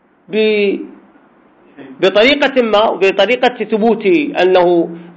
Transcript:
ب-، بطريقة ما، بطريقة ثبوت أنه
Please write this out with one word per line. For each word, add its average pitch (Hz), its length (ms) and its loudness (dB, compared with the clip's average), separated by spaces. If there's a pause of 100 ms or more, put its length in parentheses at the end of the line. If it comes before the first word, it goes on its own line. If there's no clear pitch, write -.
(280)
ب-، 208 500 -2 (1200)
بطريقة 254 600 2
ما، 214 280 2
بطريقة 196 720 0
ثبوت 220 420 0 (360)
أنه 180 540 2 (200)